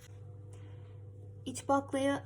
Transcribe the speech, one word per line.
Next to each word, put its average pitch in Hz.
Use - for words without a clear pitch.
İç -
baklayı 277